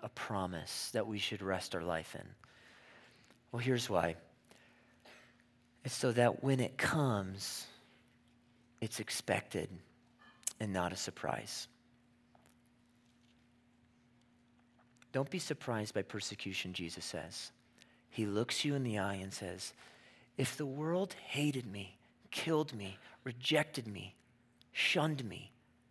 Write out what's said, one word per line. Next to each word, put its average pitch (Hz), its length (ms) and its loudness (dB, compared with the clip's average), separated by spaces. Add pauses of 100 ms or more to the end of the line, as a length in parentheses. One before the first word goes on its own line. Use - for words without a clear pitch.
a 107 60 -6
promise 90 840 -2
that 107 140 2
we 107 120 -4
should 98 240 -2
rest 95 320 0
our 85 80 0
life 82 320 -2
in?" - 140 -10 (1200)
Well, 120 100 -4
here's 120 300 2
why. 85 260 4 (1700)
It's 123 100 -4
so 123 180 4
that 120 320 6
when 135 160 6
it - 180 0
comes, 101 880 2 (1120)
it's - 200 -4
expected - 680 0 (920)
and 104 120 0
not 90 200 2
a 95 40 -6
surprise. - 680 -4 (3500)
Don't 135 180 2
be 123 100 -2
surprised 113 520 0
by 101 100 2
persecution, 98 680 -4
Jesus 85 320 -6
says. - 460 -8 (600)
He 110 160 -2
looks 104 380 2
you 143 120 2
in 135 80 0
the 107 140 0
eye 98 180 2
and 95 180 -6
says, - 380 -6 (640)
"If 131 200 2
the 151 100 -2
world 165 480 0
hated 139 520 0
me, 98 320 -8 (320)
killed 156 440 2
me, 98 240 -6 (260)
rejected 127 640 2
me, 98 260 -8 (560)
shunned 151 540 2
me, 101 280 -8 (380)